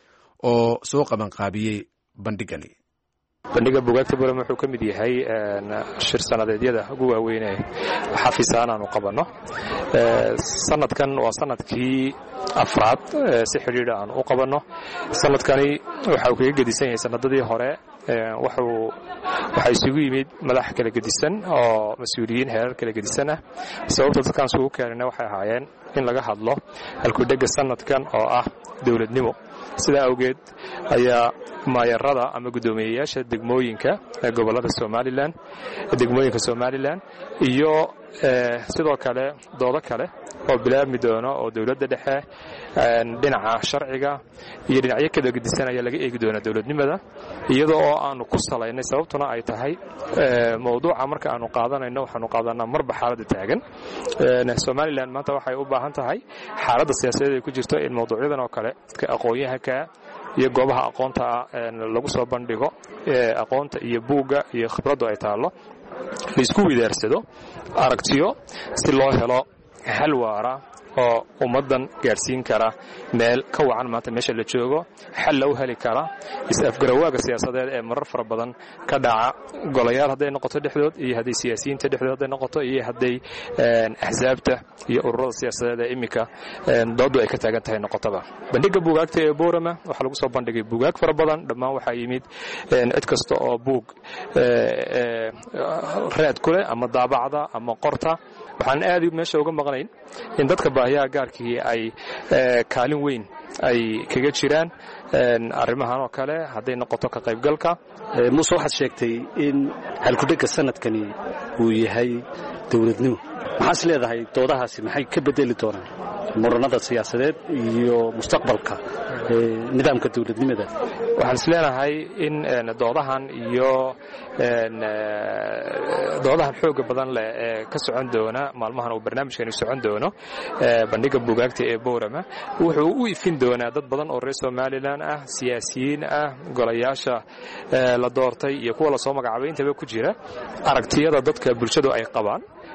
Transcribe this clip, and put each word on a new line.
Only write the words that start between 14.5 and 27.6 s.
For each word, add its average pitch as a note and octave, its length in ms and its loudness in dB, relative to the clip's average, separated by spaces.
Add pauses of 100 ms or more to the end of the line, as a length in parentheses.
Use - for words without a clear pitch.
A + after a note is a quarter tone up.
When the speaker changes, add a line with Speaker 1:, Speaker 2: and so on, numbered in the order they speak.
Speaker 2:
Sanadkani C#3+ 680 4 (320)
waxa B2+ 200 4
uu A#2+ 60 4
kaga C3 160 4
gedisan C3 360 2
yahay A#2 100 -2
sanadadii B2+ 440 0
hore. A#2 280 0 (380)
Ee, A2+ 240 0
wuxuu, A#2 600 0 (560)
waxaa - 240 4
isugu C3 260 2
yimid C3+ 300 0 (140)
madax B2+ 320 2
kala A#2 160 0
gedisan A#2+ 440 0 (100)
oo A#2 540 4
mas-uuliyiin A#2+ 520 -2
heerar A#2+ 260 0
kala A#2 160 -2
gedisan A2+ 380 -2
ah. D3+ 80 -2 (460)
Sababta C#3 380 4
dadkaan C3+ 260 2
isugu C3 220 2
keenayna A#2+ 360 -4
waxay B2 200 -4
ahaayeen G#2 380 -2 (300)
in C3+ 100 2
laga B2 180 0
hadlo A2 320 0 (440)
halkudhegga C3 480 2
sanadkan C3 600 0